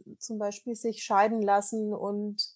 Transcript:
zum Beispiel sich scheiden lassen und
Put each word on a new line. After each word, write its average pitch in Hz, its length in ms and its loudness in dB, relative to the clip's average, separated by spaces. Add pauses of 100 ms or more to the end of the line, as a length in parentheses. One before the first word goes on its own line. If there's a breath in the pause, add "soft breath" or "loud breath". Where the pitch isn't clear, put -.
(200)
zum 220 180 -8
Beispiel 208 380 -4
sich 220 260 -4
scheiden 214 400 4
lassen 202 500 2
und 208 480 -4 (160)